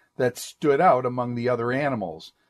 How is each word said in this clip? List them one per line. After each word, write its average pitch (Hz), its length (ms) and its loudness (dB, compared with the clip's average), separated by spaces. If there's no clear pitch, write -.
that 127 220 -2
stood 143 420 0
out 131 240 4
among 123 300 -4
the 120 140 -2
other 120 240 0
animals, 113 600 -4